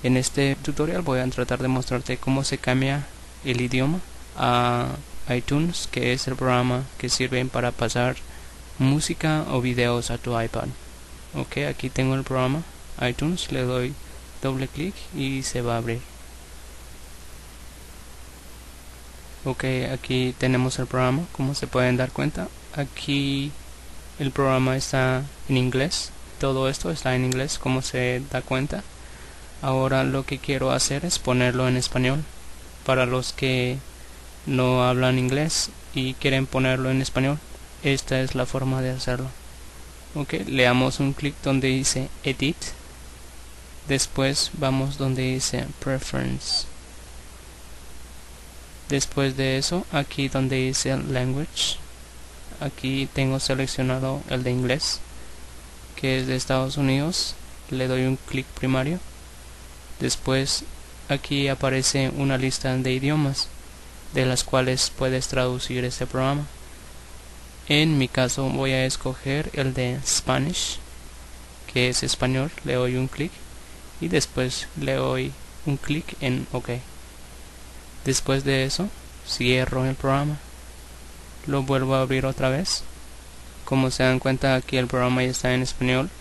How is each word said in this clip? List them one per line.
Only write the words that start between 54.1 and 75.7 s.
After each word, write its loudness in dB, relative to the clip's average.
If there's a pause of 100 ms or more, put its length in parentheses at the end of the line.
el 0
de 2
inglés, 2 (960)
que 2
es 0
de 2
Estados 2
Unidos. 2 (380)
Le 0
doy 4
un 4
clic -4
primario. 0 (1000)
Después 2 (440)
aquí 2
aparece 2
una 2
lista 2
de 2
idiomas, 2 (680)
de 4
las 2
cuales 2
puedes 0
traducir 0
este -2
programa. 0 (1200)
En 6
mi 4
caso 2
voy 2
a 4
escoger -2
el 0
de 0
Spanish, 0 (960)
que 4
es 2
español. 2 (140)
Le 2
doy 2
un 2
clic -4 (680)
y -2
después 0 (120)
le 0
doy 0 (320)
un 2